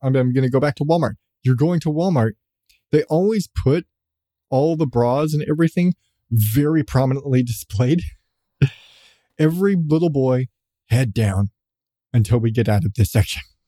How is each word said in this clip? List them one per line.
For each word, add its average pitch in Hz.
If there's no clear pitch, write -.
I'm, 131
I'm 127
gonna 131
go 131
back 143
to 151
Walmart. 160
You're 131
going 160
to 165
Walmart. 151
They 151
always 190
put 151
all 147
the 156
bras 127
and 147
everything 165
very 135
prominently 135
displayed. 123
<laughs> 139
Every 180
little 160
boy, 131
head 120
down 101
until 120
we 113
get 110
out 104
of 104
this -
section. -